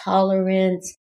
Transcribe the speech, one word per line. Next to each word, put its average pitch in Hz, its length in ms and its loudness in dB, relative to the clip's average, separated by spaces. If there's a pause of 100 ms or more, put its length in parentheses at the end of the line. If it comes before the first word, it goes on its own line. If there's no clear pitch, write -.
tolerance, 190 920 0 (120)